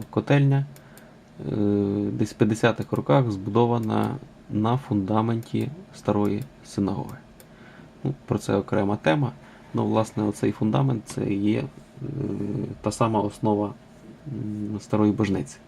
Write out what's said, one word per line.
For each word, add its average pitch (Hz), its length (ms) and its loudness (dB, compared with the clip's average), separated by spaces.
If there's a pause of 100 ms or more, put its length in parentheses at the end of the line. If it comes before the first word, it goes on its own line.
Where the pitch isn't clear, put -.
котельня, 139 560 4 (880)
е, - 40 -2 (560)
десь 113 200 -2
в - 40 -16
п'ятдесятих 110 560 2
роках 120 400 2
збудована 107 840 0 (340)
на 113 280 0
фундаменті 110 920 0 (260)
старої 104 480 0 (220)
синагоги. - 520 -4 (840)
Ну, 139 100 -2 (120)
про - 120 -2
це 104 180 -2
окрема 101 400 0
тема. 147 360 0 (420)
Ну, 117 120 0
власне, 110 380 0
оцей 104 280 0
фундамент — 117 540 0
це 104 280 -4
є, 104 260 2
е, 139 60 -4 (1160)
та 104 100 -2
сама 107 300 0
основа, 104 520 0 (540)
м, 104 520 -6
старої 107 320 4
божниці. 98 460 0 (100)